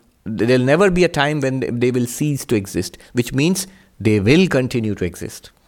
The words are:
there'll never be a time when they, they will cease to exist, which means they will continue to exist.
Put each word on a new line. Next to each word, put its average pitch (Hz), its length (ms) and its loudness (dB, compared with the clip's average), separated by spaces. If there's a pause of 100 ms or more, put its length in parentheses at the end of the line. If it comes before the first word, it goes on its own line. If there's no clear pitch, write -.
(240)
there'll 120 400 0
never 170 260 4
be 175 140 2
a 160 40 2
time 151 320 -2
when 131 200 -2
they, - 100 -4
they 120 200 0
will 123 160 0
cease 147 400 -4
to - 80 0
exist, 98 440 -4 (140)
which - 200 -2
means 160 340 0 (320)
they 107 220 2
will 151 260 4
continue 123 480 -2
to 95 120 -4
exist. - 460 -12 (160)